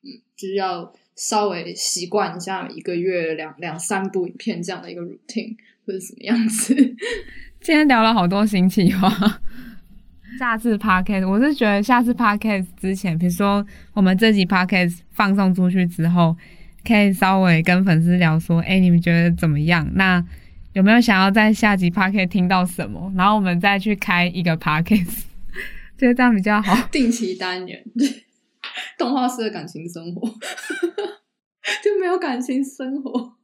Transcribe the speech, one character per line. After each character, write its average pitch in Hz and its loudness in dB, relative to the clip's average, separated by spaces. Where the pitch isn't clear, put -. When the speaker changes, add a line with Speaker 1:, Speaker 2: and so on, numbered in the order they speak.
Speaker 1:
嗯， - -20
就 196 -12
是 190 -8
要 180 -4
稍 208 -2
微 175 -8
习 - -6
惯 180 -2
一 175 -12
下 185 -8
一 - -16
个 180 -8
月 175 -2
两， 156 -12
两 170 -10
三 196 -4
部 185 -4
影 180 -14
片 175 -8
这 175 -10
样 175 -10
的 175 -16
一 - -14
个 175 -14
routine， 214 -12
或 190 -10
者 190 -8
什 - -16
么 - -20
样 226 -2
子。 - -2
Speaker 2:
今 - -2
天 302 6
聊 240 4
了 226 4
好 185 2
多 202 2
新 190 2
计 185 4
划。 190 2
下 240 -2
次 220 0
podcast， 190 0
我 196 2
是 285 2
觉 240 0
得 202 2
下 247 4
次 240 2
podcast 208 -2
之 190 -2
前， 180 -4
比 175 0
如 175 0
说 202 0
我 208 -2
们 190 4
这 220 4
集 196 2
podcast 180 0
放 196 2
送 190 2
出 180 2
去 185 2
之 165 -2
后， 170 4
可 220 4
以 202 4
稍 190 2
微 170 4
跟 180 2
粉 160 4
丝 175 4
聊 165 4
说 165 0
，“哎， 190 2
你 180 6
们 170 6
觉 170 2
得 170 4
怎 165 0
么 147 0
样？ 165 0
那 185 2
有 190 2
没 202 6
有 240 6
想 214 4
要 196 4
在 214 4
下 208 2
集 180 2
podcast 190 0
听 180 0
到 185 2
什 180 -6
么？” 185 -10
然 185 2
后 214 4
我 214 2
们 180 0
再 202 0
去 202 -2
开 180 0
一 175 -6
个 165 0
podcast， 165 -2
<laughs> - -14
觉 269 2
得 240 4
这 247 0
样 247 4
比 196 0
较 208 2
好。 202 0
Speaker 1:
定 247 0
期 190 -2
单 185 -8
元， - -16
<laughs> - -16
动 254 -2
画 254 0
师 247 -6
的 214 -4
感 165 -12
情 165 -14
生 170 -12
活。 226 -8
<laughs> - -10
就 415 0
没 370 -2
有 359 0
感 269 -4
情 269 -4
生 269 -10
活 247 -10